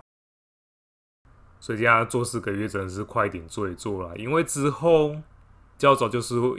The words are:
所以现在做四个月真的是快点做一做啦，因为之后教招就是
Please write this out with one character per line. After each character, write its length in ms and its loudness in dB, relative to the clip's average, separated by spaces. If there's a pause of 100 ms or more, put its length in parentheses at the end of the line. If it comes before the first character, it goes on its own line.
(1600)
所 160 -6
以 40 -6
现 120 4
在 140 6
做 180 -2
四 160 -4
个 140 -6
月 160 -4
真 140 -4
的 60 -6
是 140 -8
快 260 -2
点 200 -8
做 200 -6
一 60 -8
做 320 -8
啦， 100 -14
因 140 -8
为 140 2
之 260 -2
后 460 2 (640)
教 180 6
招 120 0
就 120 -2
是 160 -4 (220)